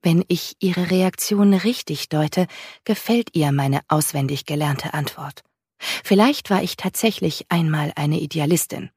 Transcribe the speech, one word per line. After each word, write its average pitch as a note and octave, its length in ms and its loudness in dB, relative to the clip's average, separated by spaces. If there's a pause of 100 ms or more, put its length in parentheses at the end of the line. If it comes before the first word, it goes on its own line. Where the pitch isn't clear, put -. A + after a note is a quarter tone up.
Wenn E3+ 260 4
ich - 300 -4
ihre F3+ 320 0
Reaktion G3 640 4
richtig F#3 540 -2
deute, D#3 380 0 (380)
gefällt A3+ 500 0
ihr D3 180 2
meine C#3 360 2
auswendig C#3+ 580 -2
gelernte D3 480 -4
Antwort. C#3+ 480 -8 (600)
Vielleicht A3 460 4
war F#3+ 120 2
ich F#3 140 -6
tatsächlich - 720 -4
einmal D#3 480 0
eine D3+ 240 0
Idealistin D#3 760 -2